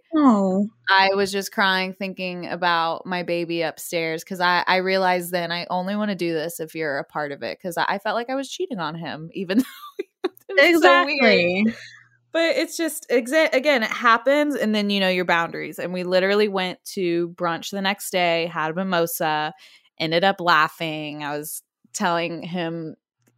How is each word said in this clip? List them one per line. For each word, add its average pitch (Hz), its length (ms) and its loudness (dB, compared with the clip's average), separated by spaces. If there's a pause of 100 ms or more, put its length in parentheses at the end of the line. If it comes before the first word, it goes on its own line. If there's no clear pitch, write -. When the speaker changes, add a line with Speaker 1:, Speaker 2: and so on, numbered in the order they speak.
(160)
Speaker 1:
Oh. 202 520 4 (220)
Speaker 2:
I 190 240 6
was 196 180 0
just 196 200 -4
crying 190 420 0
thinking 185 540 -8
about 170 580 -2
my 180 160 -4
baby 170 400 -4
upstairs 160 600 -4
'cause 185 180 -10
I, 180 240 2
I 185 120 4
realized 185 540 2
then 170 200 -2
I 175 180 -6
only 185 260 -4
wanna 208 200 -2
do 170 180 -2
this 160 260 -4
if 160 140 -10
you're 156 240 -4
a 156 60 -4
part 151 280 -6
of 143 120 -10
it 98 180 -6
'cause 170 160 -6
I, 160 100 0
I 196 120 -2
felt 208 160 -4
like 233 160 -4
I 262 40 -4
was 269 140 -6
cheating 349 300 -8
on 160 160 -6
him, 160 380 -10
even 196 260 -2
<laughs> - 640 -8
though 381 60 -2 (200)
it 339 240 6
was 330 80 4
so 349 240 8
weird. 285 160 -2
Speaker 1:
Exactly. 196 540 4 (560)
Speaker 2:
But 330 260 2
it's 320 180 -2
just, 320 360 -6
exa-, 269 420 2
again, 262 300 2
it - 80 -4
happens, 269 640 2
and 214 180 0
then, 208 160 0
you 202 100 2
know, 190 80 2
your 180 160 2
boundaries. 165 540 -2
And 175 160 -4
we 180 100 -4
literally 190 440 4
went 185 360 -4 (100)
to 170 420 0
brunch 170 340 -4
the 196 100 -6
next 196 300 -4
day, 170 420 2
had 160 200 -2
a - 20 -6
mimosa, 170 800 -2 (460)
ended 165 240 0
up 196 180 2
laughing. 156 840 0
I 147 140 -6
was 151 240 -10 (320)
telling 170 480 0
him, 165 540 -6 (420)